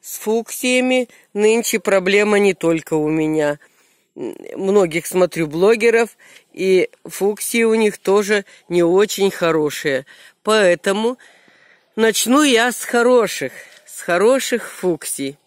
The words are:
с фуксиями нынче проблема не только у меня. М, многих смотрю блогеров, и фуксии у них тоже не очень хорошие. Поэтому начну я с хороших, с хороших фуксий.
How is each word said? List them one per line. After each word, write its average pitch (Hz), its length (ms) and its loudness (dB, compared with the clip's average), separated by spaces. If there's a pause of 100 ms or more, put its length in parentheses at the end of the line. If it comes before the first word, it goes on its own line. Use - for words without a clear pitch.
с - 160 -16
фуксиями 254 880 -2 (260)
нынче 220 460 2
проблема 202 600 2
не 202 140 4
только 165 420 -2
у 151 120 0
меня. 156 520 0 (580)
М, - 180 -10 (220)
многих 185 480 0
смотрю 170 420 0
блогеров, 220 720 2 (340)
и 185 380 0 (160)
фуксии 202 580 -4
у 226 120 2
них 214 220 0
тоже 202 460 0 (240)
не 175 160 2
очень 196 480 2
хорошие. 151 760 -2 (380)
Поэтому 208 760 0 (800)
начну 220 480 2
я 240 280 2
с - 120 -10
хороших, 233 720 0 (320)
с - 160 -18
хороших 226 680 0
фуксий. 143 760 -6